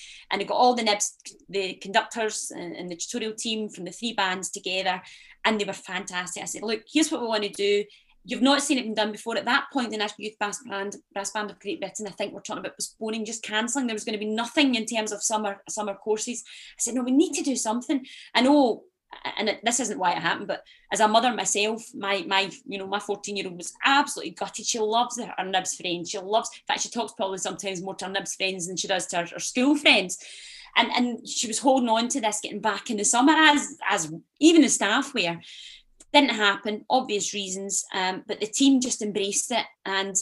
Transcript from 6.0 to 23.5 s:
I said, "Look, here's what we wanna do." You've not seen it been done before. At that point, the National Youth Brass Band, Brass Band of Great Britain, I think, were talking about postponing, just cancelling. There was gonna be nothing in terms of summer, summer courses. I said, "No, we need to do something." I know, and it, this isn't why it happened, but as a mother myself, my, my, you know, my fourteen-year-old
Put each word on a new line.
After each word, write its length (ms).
I 40
said, 180
"Look, 220
here's 240
what 120
we 60
wanna 200
do." 360
You've 160
not 180
seen 160
it 80
been 80
done 200
before. 260
At 80
that 260
point, 180
the 60
National 300
Youth 120
Brass 240
Band, 340
Brass 160
Band 200
of 100
Great 200
Britain, 260
I 40
think, 240
were 80
talking 180
about 160
postponing, 480
just 180
cancelling. 440
There 80
was 100
gonna 140
be 80
nothing 480
in 100
terms 280
of 100
summer, 480
summer 240
courses. 500
I 20
said, 140
"No, 80
we 100
need 240
to 60
do 140
something." 480
I 80
know, 400
and 100
it, 160
this 160
isn't 180
why 140
it 60
happened, 300
but 160
as 80
a 80
mother 240
myself, 500
my, 320
my, 240
you 120
know, 80
my 120
fourteen-year-old 580